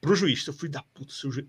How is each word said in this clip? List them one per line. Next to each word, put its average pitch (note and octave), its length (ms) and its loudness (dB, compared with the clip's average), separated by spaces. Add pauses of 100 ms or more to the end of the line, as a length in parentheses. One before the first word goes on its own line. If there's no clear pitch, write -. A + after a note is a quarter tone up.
pro D#3+ 140 4
juiz, F3 300 4
Seu D3 80 -8
filho D3 200 -6
da C#3+ 100 -8
puta, - 300 -16
seu - 180 -6
juiz C3 180 -6